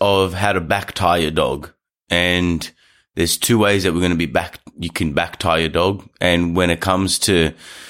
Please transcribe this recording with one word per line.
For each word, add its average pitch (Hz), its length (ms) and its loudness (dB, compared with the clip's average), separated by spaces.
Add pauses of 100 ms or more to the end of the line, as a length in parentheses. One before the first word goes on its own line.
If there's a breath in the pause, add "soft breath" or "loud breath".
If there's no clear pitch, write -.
of 98 320 2
how 101 180 0
to 95 80 0
back 92 320 -4
tie 87 260 2
your 78 140 0
dog. 71 400 -2 (380)
And 87 600 0 (460 soft breath)
there's 85 220 0
two 117 200 2
ways 101 260 2
that 90 100 2
we're 87 80 0
gonna 90 140 2
be 82 100 0
back, 85 340 -4 (180)
you 85 120 -6
can 80 240 -4
back 85 240 -4
tie 82 220 0
your 82 100 0
dog. 90 400 -2 (100)
And 87 340 0
when 90 160 2
it 85 120 -2
comes 95 380 0
to, 82 340 2 (360 loud breath)